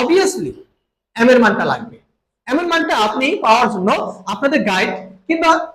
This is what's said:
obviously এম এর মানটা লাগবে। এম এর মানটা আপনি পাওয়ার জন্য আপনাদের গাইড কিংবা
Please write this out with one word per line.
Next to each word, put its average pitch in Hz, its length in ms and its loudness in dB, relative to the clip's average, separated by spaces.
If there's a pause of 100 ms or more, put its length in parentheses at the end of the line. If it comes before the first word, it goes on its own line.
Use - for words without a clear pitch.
obviously 254 520 0 (640)
এম 233 160 4
এর 254 120 6
মানটা 196 280 0
লাগবে। - 240 -10 (500)
এম 262 140 -2
এর 359 120 -4
মানটা 320 220 0 (120)
আপনি 262 200 -2 (180)
পাওয়ার 226 300 4
জন্য 190 160 -2 (420)
আপনাদের 277 360 0
গাইড 190 240 0 (340)
কিংবা 330 240 0 (240)